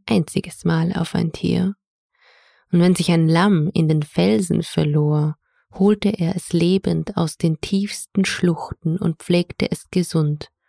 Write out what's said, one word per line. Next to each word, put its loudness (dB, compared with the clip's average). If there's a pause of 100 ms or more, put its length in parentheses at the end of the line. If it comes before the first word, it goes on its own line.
einziges -2
Mal 0
auf -4
ein -2
Tier. 0 (960)
Und 4
wenn 6
sich 0
ein 4
Lamm 4
in 2
den 2
Felsen 0
verlor, 0 (380)
holte 2
er -2
es -6
lebend 0
aus -2
den 0
tiefsten -2
Schluchten -2
und -4
pflegte -2
es -8
gesund. -2 (200)